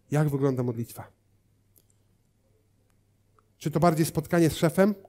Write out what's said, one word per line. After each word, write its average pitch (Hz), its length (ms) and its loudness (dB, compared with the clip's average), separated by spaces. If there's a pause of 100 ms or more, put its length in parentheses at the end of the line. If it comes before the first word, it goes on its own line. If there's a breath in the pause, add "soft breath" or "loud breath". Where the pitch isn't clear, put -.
(120)
Jak 151 180 0
wygląda 135 340 -2
modlitwa? 117 480 -8 (2500)
Czy 156 140 -6
to 165 80 -2
bardziej 160 260 4
spotkanie 165 440 0
z - 60 -2
szefem, 190 400 2 (140)